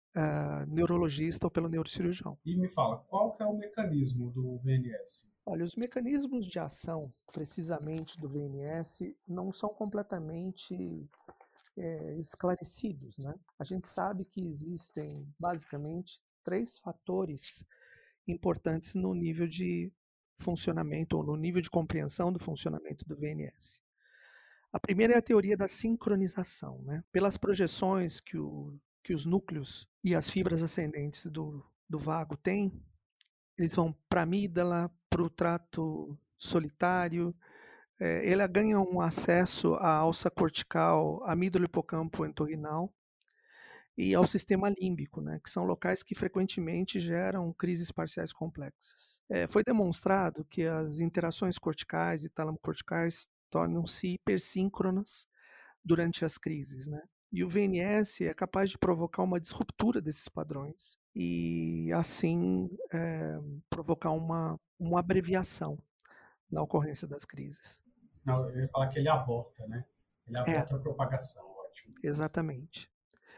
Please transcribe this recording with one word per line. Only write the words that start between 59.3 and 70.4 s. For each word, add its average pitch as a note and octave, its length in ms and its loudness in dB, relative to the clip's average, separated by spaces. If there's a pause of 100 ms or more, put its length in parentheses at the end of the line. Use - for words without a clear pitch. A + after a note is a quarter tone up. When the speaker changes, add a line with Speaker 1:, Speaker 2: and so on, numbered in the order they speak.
Speaker 1:
disruptura - 640 0
desses D3+ 280 -4
padrões D3+ 680 -8 (160)
e, F2 800 0
assim, F3 760 2 (240)
é, D#3+ 440 -4 (320)
provocar D#3+ 420 0
uma, E3 460 0 (220)
uma F3 220 2
abreviação F3 760 0 (720)
na D#3 120 -2
ocorrência D3+ 460 0
das C#3+ 180 -10
crises. - 560 -14 (420)
Speaker 2:
Não, C3 260 2
eu B2+ 100 -4
ia C#3 80 0
falar C3+ 200 2
que D3 120 -2
ele C3+ 100 4
aborta, A#2 580 0
né? A#2+ 180 -6 (420)
Ele A#2 100 -6
Speaker 1:
É. D#3 200 2